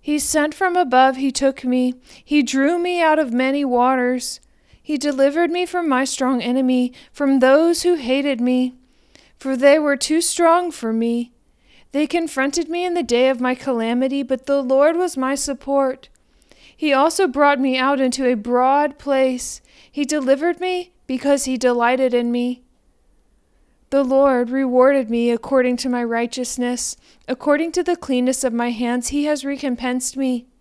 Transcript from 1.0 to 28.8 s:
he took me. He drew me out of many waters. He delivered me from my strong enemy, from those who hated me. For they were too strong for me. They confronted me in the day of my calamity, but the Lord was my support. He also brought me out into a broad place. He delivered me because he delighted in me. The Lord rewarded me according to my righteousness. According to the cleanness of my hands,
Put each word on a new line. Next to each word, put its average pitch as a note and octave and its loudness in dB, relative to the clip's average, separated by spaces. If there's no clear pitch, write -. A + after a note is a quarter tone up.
he C4+ -2
took C4+ -2
me. B3+ 0
He D4 2
drew C#4 0
me F4 -2
out D#4 4
of C4+ -2
many C4+ 0
waters. B3 0
He D4+ -4
delivered C#4+ 2
me F4+ -2
from F4 -4
my C4 0
strong C4 -2
enemy, B3+ 0
from C#4 0
those D4+ 4
who F4+ 2
hated C4+ -2
me. B3+ 0
For C4 -4
they C#4 6
were D4 0
too D#4 -2
strong E4+ 2
for A3+ -6
me. A#3 -2
They D4+ 0
confronted D#4 -2
me F4 -4
in F4 -2
the F4 -2
day A#3+ 2
of B3+ -2
my B3+ 0
calamity, B3+ -2
but B3+ -4
the C#4 0
Lord C#4 2
was F4+ -2
my C4 -2
support. C#4 -4
He D4 0
also D#4+ 2
brought C#4+ 2
me C4 0
out C4+ 0
into C4 0
a B3 2
broad B3+ 0
place. C4 -2
He C#4+ -4
delivered D4+ 0
me F4+ -6
because C#4 -2
he C4 -4
delighted B3 0
in A#3+ 0
me. B3 -4
The C#4 4
Lord C4 2
rewarded B3+ 2
me A#3 0
according B3 0
to C4 -4
my A#3+ -2
righteousness. A#3+ -4
According D4 -2
to F4+ -2
the F4 0
cleanness B3+ -2
of A#3+ -2
my A#3+ -2
hands, A#3+ -4